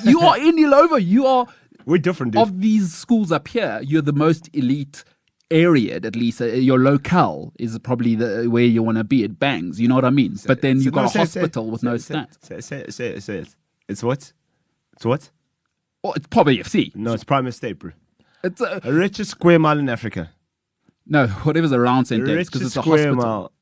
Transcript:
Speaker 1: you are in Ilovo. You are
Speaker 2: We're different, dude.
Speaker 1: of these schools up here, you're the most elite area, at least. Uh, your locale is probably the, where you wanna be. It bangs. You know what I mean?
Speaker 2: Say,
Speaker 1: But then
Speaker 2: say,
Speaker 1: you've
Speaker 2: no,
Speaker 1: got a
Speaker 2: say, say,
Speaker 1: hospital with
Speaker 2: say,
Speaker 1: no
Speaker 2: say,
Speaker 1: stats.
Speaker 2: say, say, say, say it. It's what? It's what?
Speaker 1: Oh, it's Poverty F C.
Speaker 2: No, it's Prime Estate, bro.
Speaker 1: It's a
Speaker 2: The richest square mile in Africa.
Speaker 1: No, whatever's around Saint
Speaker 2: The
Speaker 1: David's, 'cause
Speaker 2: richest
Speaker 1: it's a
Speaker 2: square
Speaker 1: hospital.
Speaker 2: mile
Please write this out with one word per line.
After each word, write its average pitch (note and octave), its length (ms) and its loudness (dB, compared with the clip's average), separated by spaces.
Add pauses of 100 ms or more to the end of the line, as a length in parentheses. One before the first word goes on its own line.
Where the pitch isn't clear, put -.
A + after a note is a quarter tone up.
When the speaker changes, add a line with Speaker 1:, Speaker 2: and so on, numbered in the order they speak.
Speaker 1:
you C#4+ 160 6
are E4 180 4
in D#4+ 180 4
Ilovo. D4+ 480 4
You A#3 220 2
are B3+ 200 2 (400)
Speaker 2:
We're E3+ 120 2
different, C#3 340 -4
dude. F#3+ 100 4
Speaker 1:
of F#3+ 180 -2
these G#3 320 0
schools G#3+ 400 -2
up D3 160 -4
here, C3+ 340 -4
you're D3+ 200 0
the C#3+ 100 -2
most D#3 400 0
elite C#3 500 -4 (480)
area, D#3+ 460 2
at G#2 180 -8
least. A#2 260 -4
Uh, B2 60 -4
your B2+ 320 2
locale C3+ 800 0
is A#2 220 -8
probably A#2+ 340 -2
the, A2+ 340 -4
where A#2 160 2
you A2+ 200 4
wanna A2 200 0
be. A#2+ 200 2
It G#2 160 -8
bangs. F#2 400 -4
You A#2+ 80 2
know B2+ 80 2
what C3 80 2
I B2+ 60 2
mean? C3 260 0
Speaker 2:
Say, - 100 -14
Speaker 1:
But C3 140 0
then C3+ 180 2
Speaker 2:
say, C3+ 60 0
Speaker 1:
you've C3 100 0
Speaker 2:
no, C#3 80 0
Speaker 1:
got B2+ 40 2
a - 20 2
Speaker 2:
say, - 160 0
say, E3+ 160 -6
Speaker 1:
hospital A2+ 300 -4
with A#2 100 -8
Speaker 2:
say, A#2+ 80 -4
Speaker 1:
no A#2+ 80 -2
Speaker 2:
say, D3+ 180 -10
Speaker 1:
stats. - 300 -12
Speaker 2:
say, - 160 -16
say, C#3 300 -14
say, A#2+ 300 -8
say G2+ 180 -10
it. - 180 -14 (320)
It's G2+ 160 -10
what? C3+ 280 -4 (600)
It's - 120 -18
what? B2+ 260 -2 (720)
Speaker 1:
Oh, G3+ 80 -6
it's - 160 -8
Poverty C#3+ 320 2
F - 80 -12
C. - 260 -2
Speaker 2:
No, A2+ 200 -4
it's A2 100 -10
Prime C3+ 240 -2
Estate, A#2 320 -10
bro. E2 120 -16 (520)
Speaker 1:
It's - 160 -6
a G3+ 240 -6
Speaker 2:
The B2 80 -4
richest G3 400 -2
square E3+ 260 4
mile D3+ 200 2
in C#3 100 -2
Africa. G#2+ 420 -6 (760)
Speaker 1:
No, D3 200 2
whatever's D3+ 460 0
around B2 320 2
Saint A#2 180 -2
Speaker 2:
The C3+ 80 -2
Speaker 1:
David's, E3+ 200 -2
'cause B2+ 100 -6
Speaker 2:
richest B2 160 -6
Speaker 1:
it's B2+ 100 -4
a - 20 -2
Speaker 2:
square D3+ 200 4
Speaker 1:
hospital. C3 80 0
Speaker 2:
mile A2 460 -4